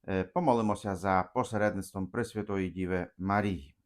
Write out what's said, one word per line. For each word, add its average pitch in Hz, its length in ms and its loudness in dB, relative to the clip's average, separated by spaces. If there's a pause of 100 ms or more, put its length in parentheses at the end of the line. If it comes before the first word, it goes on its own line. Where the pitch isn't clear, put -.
Е, 95 160 0
помолимося 110 720 2
за 92 380 2
посередництвом 101 720 -2
Пресвятої 104 640 -2
Діви 90 380 -2 (100)
Марії. 95 580 0 (100)